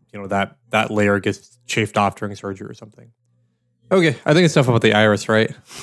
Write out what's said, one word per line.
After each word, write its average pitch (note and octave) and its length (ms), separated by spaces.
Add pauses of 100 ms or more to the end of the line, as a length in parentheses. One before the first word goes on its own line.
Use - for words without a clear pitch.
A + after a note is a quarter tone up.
(140)
you G#2 80
know, G2 60
that, G2 280 (140)
that A2 220
layer G#2 280
gets - 380 (100)
chafed A#2+ 300
off G3 180
during G2+ 200
surgery G2 340
or - 40
something. A2+ 380 (800)
Okay, D#3+ 240 (100)
I D3 80
think F3 120
it's D3+ 100
enough C#3 140
about A#2 120
the G#2+ 120
iris, G#2 340
right? A2 240 (320)